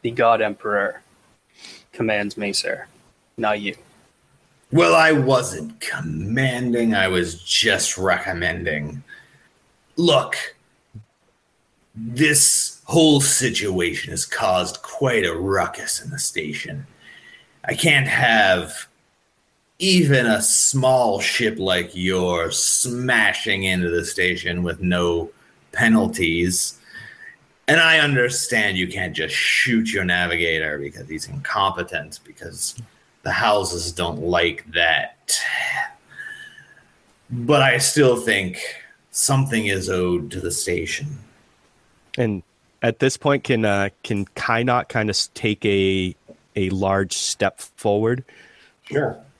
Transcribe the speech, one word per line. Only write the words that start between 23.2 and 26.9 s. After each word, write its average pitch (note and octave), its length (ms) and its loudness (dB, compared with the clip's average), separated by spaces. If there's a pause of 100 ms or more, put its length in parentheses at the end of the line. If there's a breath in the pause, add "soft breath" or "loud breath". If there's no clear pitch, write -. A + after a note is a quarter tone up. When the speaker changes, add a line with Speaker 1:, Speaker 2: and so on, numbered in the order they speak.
Speaker 2:
into F2+ 260 0
the E2+ 160 0
station F2+ 580 -4
with E2+ 180 -6
no F2 500 0 (420 soft breath)
penalties. F2+ 1040 0 (880 loud breath)